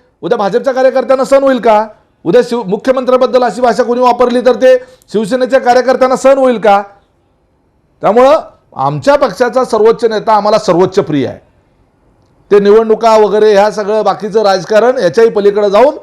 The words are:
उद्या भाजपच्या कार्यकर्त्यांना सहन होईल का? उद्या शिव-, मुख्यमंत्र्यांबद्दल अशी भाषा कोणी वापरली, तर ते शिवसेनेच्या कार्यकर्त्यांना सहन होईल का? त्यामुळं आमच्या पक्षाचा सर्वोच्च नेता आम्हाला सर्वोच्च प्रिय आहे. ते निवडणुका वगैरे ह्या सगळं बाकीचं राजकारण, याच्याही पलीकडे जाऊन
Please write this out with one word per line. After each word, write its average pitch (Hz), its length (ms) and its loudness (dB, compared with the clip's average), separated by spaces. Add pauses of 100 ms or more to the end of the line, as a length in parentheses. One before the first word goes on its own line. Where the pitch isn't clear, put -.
(220)
उद्या 196 160 -2
भाजपच्या 214 360 -2
कार्यकर्त्यांना 262 500 0
सहन 277 200 0
होईल 269 160 0
का? 214 280 2 (360)
उद्या 220 200 2
शिव-, 240 240 -6
मुख्यमंत्र्यांबद्दल 247 760 -2
अशी 226 180 -4
भाषा 233 220 0
कोणी 240 180 -2
वापरली, 247 400 0
तर 240 140 2
ते 254 220 4 (360)
शिवसेनेच्या 247 460 -2
कार्यकर्त्यांना 247 560 0
सहन 269 220 2
होईल 254 220 0
का? 202 240 2 (1160)
त्यामुळं 247 380 2 (360)
आमच्या 147 400 -2
पक्षाचा 240 480 -2
सर्वोच्च 226 420 0
नेता 220 280 -2
आम्हाला 208 260 0
सर्वोच्च 185 400 0
प्रिय 143 280 -2
आहे. 95 100 -14 (1120)
ते 202 80 4
निवडणुका 220 580 2
वगैरे 214 360 2
ह्या 208 180 2
सगळं 208 340 -4
बाकीचं 202 380 -2
राजकारण, 208 540 0
याच्याही 226 320 2
पलीकडे 202 400 0
जाऊन 247 340 2